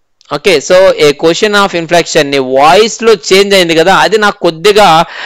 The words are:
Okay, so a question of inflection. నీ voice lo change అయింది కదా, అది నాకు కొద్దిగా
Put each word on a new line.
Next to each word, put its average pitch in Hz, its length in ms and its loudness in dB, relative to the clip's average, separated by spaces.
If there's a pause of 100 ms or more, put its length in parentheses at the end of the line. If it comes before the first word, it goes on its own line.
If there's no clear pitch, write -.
(340)
Okay, 160 240 -2
so 185 320 2
a 151 220 0
question 165 380 -2
of 202 220 0
inflection. 170 500 -2
నీ 139 160 -2
voice 147 680 0
lo 226 100 4
change 196 420 0
అయింది 170 200 0
కదా, 170 200 2
అది 175 220 0
నాకు 208 220 -2
కొద్దిగా 170 640 2 (200)